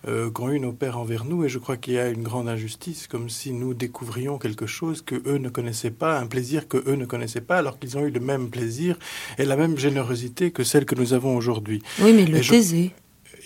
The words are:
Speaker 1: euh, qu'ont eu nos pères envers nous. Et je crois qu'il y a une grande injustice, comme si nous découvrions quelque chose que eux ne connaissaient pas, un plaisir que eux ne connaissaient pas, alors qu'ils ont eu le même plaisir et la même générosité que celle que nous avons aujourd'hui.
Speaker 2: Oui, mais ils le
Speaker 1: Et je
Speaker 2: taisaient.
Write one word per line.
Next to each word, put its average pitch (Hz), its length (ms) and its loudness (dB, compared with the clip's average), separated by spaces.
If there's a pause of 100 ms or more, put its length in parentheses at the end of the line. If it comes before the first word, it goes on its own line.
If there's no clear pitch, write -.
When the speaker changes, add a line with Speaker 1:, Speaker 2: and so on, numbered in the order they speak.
Speaker 1:
euh, 113 240 -2
qu'ont 123 180 -4
eu 147 80 0
nos 127 140 -4
pères 123 260 -4
envers 113 260 -4
nous. 165 200 -2
Et 139 40 0
je 127 100 -4
crois 120 180 -4
qu'il 123 180 -4
y 123 40 2
a 123 100 0
une 117 160 -4
grande 117 240 -4
injustice, 110 580 -8
comme 120 240 -8
si 131 220 -8
nous 123 200 -4
découvrions 123 640 -6
quelque 110 300 -6
chose 156 340 -6
que - 140 -8 (120)
eux 139 120 0
ne 127 100 -4
connaissaient 120 440 -4
pas, 160 260 0
un 120 80 -2
plaisir 127 400 -4
que 135 100 -2 (120)
eux 139 80 2
ne 127 100 -4
connaissaient 120 340 -6
pas, 170 180 0
alors 143 200 -2
qu'ils 127 180 -10
ont 147 80 0
eu 147 60 0
le 120 100 -2
même 127 300 -2
plaisir 123 460 -2 (420)
et 131 60 2
la 139 120 2
même 156 220 2
générosité 127 720 0
que 127 140 -2
celle 143 220 4
que - 100 0
nous 123 160 2
avons 127 240 2
aujourd'hui. 110 460 0 (180)
Speaker 2:
Oui, 214 120 12
mais 208 120 10
ils 156 80 4
le 156 60 4
Speaker 1:
Et 123 40 4
je 120 80 0
Speaker 2:
taisaient. 180 400 6 (560)